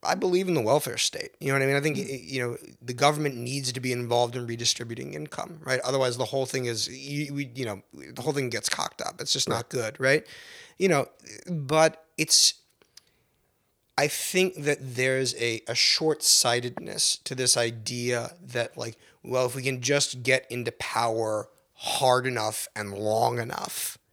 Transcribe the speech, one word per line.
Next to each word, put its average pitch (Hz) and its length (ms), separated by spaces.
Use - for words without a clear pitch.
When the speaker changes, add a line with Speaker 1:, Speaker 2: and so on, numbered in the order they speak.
Speaker 1:
I - 120
believe 185 320
in 180 80
the 143 60
welfare 123 360
state. - 320
You 147 100
know 135 40
what 139 80
I 135 60
mean? 139 80
I 143 40
think, 147 180
Speaker 2:
Mm-hmm. - 140
Speaker 1:
y-, 135 120
you 127 180
know, 120 160
the 123 140
government 147 400
needs 127 360
to 123 80
be 127 120
involved 120 440
in 120 120
redistributing 117 680
income, 151 500
right? 131 180
Otherwise, 127 360
the 127 80
whole 135 220
thing 131 180
is, 113 240
you, 143 460
we, 139 180
you 127 120
know, 101 180
the 71 300
whole 151 100
thing 135 160
gets 110 180
cocked - 320
up. - 220
It's - 100
just - 160
Speaker 2:
Right. 120 100
Speaker 1:
not 113 120
good, 117 300
right? 139 260
You 190 100
know, 143 160
but 156 560
it's, - 380
I 143 100
think 185 560
that 143 160
there's 131 400
a, 117 320
a 117 80
short-sightedness - 1500
to 135 120
this 127 200
idea 120 760
that, 120 340
like, 117 220
well, 127 240
if 123 80
we 131 80
can 127 200
just 131 420
get 127 260
into 120 220
power 110 800
hard 127 520
enough 110 500
and 104 180
long 110 440
enough - 640